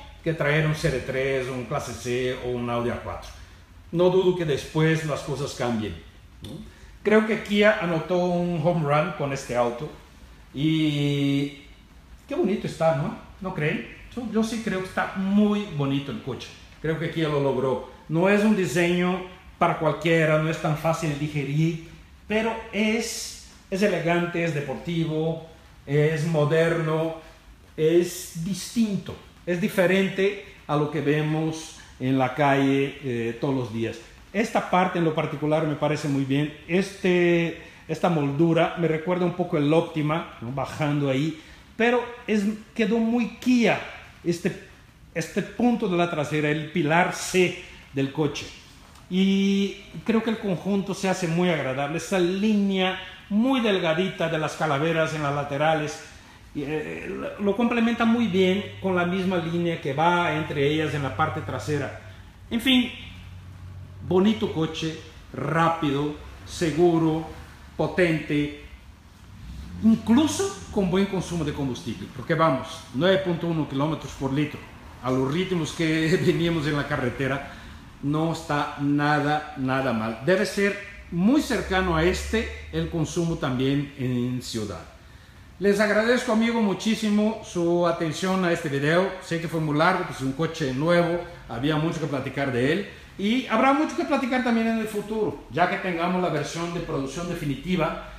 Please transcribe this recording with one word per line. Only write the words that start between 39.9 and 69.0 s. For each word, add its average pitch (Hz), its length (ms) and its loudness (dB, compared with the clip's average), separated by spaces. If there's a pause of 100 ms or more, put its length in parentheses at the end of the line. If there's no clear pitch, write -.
¿no? 113 100 -8
Bajando 143 580 -2
ahí, 147 320 -2 (340)
pero 240 280 2 (240)
es, 208 160 2 (320)
quedó 226 240 2
muy 226 380 0
Kia 233 420 4 (440)
este, 175 440 -2 (480)
este 170 260 -4
punto 226 460 0
de 175 100 0
la 170 140 2
trasera, 151 400 0
el 151 200 -4
pilar 165 440 2
C - 480 0 (300)
del 135 180 0
coche. 147 340 -2 (640)
Y 196 680 2 (280)
creo 220 160 2
que 226 80 -2
el 220 80 0
conjunto 196 560 -2
se 190 160 -2
hace 185 180 0
muy 175 220 2
agradable. 143 480 -2
Esa 185 220 -2
línea 196 800 2 (300)
muy 240 320 2
delgadita 180 680 0
de 160 80 0
las 151 160 -2
calaveras 156 640 0
en 151 80 -2
las 143 100 0
laterales, 147 720 0 (520)
eh, 156 540 -6
lo, - 340 -6
lo 196 120 2
complementa 233 480 2
muy 233 240 4
bien 185 360 4 (180)
con 185 140 0
la 175 100 2
misma 185 320 0
línea 165 420 -2
que 139 140 -4
va 170 420 2
entre 147 320 0
ellas 151 260 0
en 143 100 -2
la 131 120 -4
parte 156 260 0
trasera. 131 600 -4 (480)
En 233 100 -2
fin, 247 320 4 (1160)
bonito 190 440 4
coche, 156 480 -4 (340)
rápido, 147 840 0 (320)
seguro, 160 800 2 (480)
potente, 147 880 0 (1200)